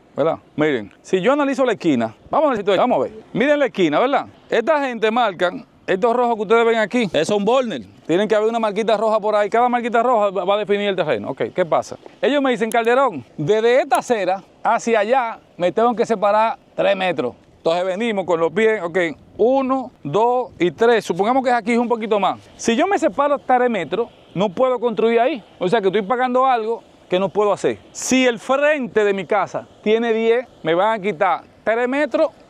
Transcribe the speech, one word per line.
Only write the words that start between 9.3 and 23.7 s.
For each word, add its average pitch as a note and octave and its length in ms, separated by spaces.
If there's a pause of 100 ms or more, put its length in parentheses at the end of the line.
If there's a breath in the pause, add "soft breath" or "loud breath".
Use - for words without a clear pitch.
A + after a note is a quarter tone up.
ahí. G#3 140
Cada A#3 180
marquita A#3+ 340
roja A3 280
va, F#3 160
va G3 100
a - 40
definir G3+ 280
el G3 80
terreno. C3 360
Ok, C3+ 120 (100)
¿qué F3+ 120
pasa? D3 320 (240 loud breath)
Ellos C#4 200
me C4+ 100
dicen, A3 200
"Calderón, A#3 540 (100)
desde A3 460
esta E4+ 160
acera G3 440 (220)
hacia A3+ 360
allá A3+ 400 (180)
me F3 160
tengo A#3 220
que G#3 100
separar G#3+ 520 (180)
tres F#3+ 200
metros". D#3 400 (220)
Entonces F3 260
venimos G3 420
con E3 140
los D#3+ 140
pies, A3 280
ok, E3+ 160 (400)
uno, C4 540 (100)
dos A3+ 580
y E3+ 120
tres. A#3 320
Supongamos G#3+ 400
que B3+ 80
aquí A#3 220
es A#3 60
un A#3+ 100
poquito A3 320
más. C#3+ 180 (160)
Si - 200
yo D#4+ 120
me G4 100
separo C#4+ 420
tres B3 300
metros, G3 380 (280)